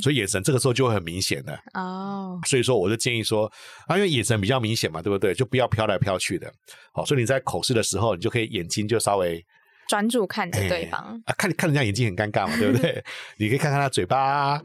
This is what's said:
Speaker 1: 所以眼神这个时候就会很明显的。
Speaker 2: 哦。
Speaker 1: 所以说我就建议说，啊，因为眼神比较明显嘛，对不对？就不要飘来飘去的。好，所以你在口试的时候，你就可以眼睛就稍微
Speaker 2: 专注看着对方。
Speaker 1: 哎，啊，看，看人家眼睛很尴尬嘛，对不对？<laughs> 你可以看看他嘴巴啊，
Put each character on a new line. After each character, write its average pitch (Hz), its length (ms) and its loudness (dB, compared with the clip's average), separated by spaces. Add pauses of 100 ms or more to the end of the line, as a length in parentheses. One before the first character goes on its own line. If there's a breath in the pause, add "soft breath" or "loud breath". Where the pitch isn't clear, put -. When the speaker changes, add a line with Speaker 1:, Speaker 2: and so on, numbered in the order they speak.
Speaker 1:
所 139 80 2
以 151 60 2
眼 104 100 0
神 95 160 -2
这 156 100 2
个 127 60 4
时 127 80 2
候 123 80 2
就 127 140 2
会 117 60 2
很 101 100 0
明 85 180 -6
显 - 220 -2
的。 73 120 -10 (180)
Speaker 2:
哦。 190 680 -8
Speaker 1:
所 - 140 2
以 123 60 4
说 127 120 2
我 92 140 2
就 117 60 0
建 120 200 -2
议 110 60 -2
说， 107 280 0 (360 loud breath)
啊， 165 100 0
因 202 60 2
为 196 60 2
眼 127 160 2
神 113 160 2
比 95 80 2
较 131 100 4
明 110 160 0
显 107 160 0
嘛， 80 100 -8
对 90 80 -4
不 101 80 2
对？ 95 160 2
就 104 140 0
不 - 100 -2
要 123 120 4
飘 110 180 0
来 101 120 2
飘 95 200 2
去 - 180 -2
的。 - 160 -10 (400 loud breath)
好， 85 120 -4
所 147 120 2
以 127 40 4
你 117 40 2
在 135 160 2
口 87 220 -4
试 - 100 0
的 113 80 4
时 98 160 0
候， 104 200 2
你 85 40 -8
就 113 80 0
可 117 120 0
以 113 60 0
眼 90 220 -4
睛 107 200 -2
就 110 100 2
稍 101 200 2
微 85 220 0 (480 soft breath)
Speaker 2:
专 208 200 2
注 233 180 0
看 180 240 -4
着 190 80 -2 (100)
对 170 180 -2
方。 - 140 -6 (260)
Speaker 1:
哎， 127 60 -2
啊， - 60 -8
看， 190 180 0
看 185 120 0
人 143 60 4
家 143 100 2
眼 101 100 0
睛 120 120 2
很 92 100 -2
尴 107 140 0
尬 104 160 0
嘛， 107 100 -2
对 104 160 2
不 120 60 4
对？ - 240 0 (160)
<laughs> - 200 -14
你 107 100 2
可 110 60 2
以 143 40 2
看 151 120 0
看 139 100 2
他 139 80 2
嘴 98 160 0
巴 127 140 2
啊， 139 460 2